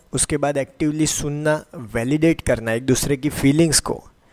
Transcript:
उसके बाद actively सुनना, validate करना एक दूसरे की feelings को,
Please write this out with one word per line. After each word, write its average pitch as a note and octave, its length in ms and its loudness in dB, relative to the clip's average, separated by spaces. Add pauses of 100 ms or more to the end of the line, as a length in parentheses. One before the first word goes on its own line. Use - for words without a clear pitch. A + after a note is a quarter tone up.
(140)
उसके C#3+ 240 -2
बाद C#3+ 200 0
actively D3+ 500 0
सुनना, D3+ 580 -2 (100)
validate C3 680 0
करना A2+ 320 -2
एक B2 120 -4
दूसरे C#3 320 2
की C#3+ 120 -2
feelings C#3+ 500 2
को, - 240 -4 (300)